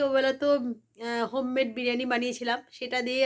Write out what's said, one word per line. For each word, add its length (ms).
ওবেলা 320
তো, 240
আহ, 720
হোমমেড 440
বিরিয়ানি 300
বানিয়েছিলাম, 540
সেটা 240
দিয়ে 240